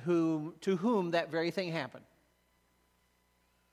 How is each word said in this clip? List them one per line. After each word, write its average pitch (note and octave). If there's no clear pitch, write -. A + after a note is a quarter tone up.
who, E3
to F#3+
whom F#3+
that E3
very E3
thing F3
happened. B2+